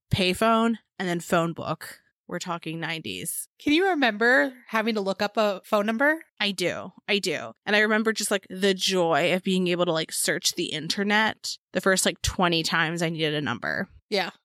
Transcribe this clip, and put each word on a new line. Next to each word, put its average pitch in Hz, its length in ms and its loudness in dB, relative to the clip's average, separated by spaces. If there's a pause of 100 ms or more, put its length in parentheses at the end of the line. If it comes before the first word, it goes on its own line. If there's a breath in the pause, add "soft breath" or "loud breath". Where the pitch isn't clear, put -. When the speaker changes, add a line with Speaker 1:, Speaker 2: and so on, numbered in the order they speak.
(120)
Speaker 1:
payphone 226 640 2 (220)
and 185 100 -4
then 175 120 -2
phone 170 340 0
book. - 460 -10 (280)
We're 175 120 -8
talking 165 400 -8
nineties. 160 680 -8 (120)
Speaker 2:
Can 285 120 0
you 359 180 4
remember 254 600 2 (140)
having 220 300 0
to 214 40 0
look 196 220 -2
up 208 140 -2
a 208 280 0
phone 208 220 2
number? 277 380 2 (160)
Speaker 1:
I 202 100 0
do. 170 420 -4 (140)
I 202 140 0
do. 143 320 -6 (120)
And 202 120 2
I 208 40 6
remember 220 320 2
just, 214 200 -2
like, 196 180 -2
the 190 240 2
joy 175 580 2
of 185 120 -2
being 185 240 2
able 175 160 2
to, 175 80 0
like, 160 180 -2
search - 460 -2
the - 160 -6
internet 202 840 -2 (160)
the 185 80 -2
first, 190 240 2
like, 170 180 -2
twenty 170 420 0
times 165 360 0
I 165 100 0
needed 156 240 -2
a 151 60 -2
number. 117 480 -4 (220)
Speaker 2:
Yeah. 185 200 -2 (140)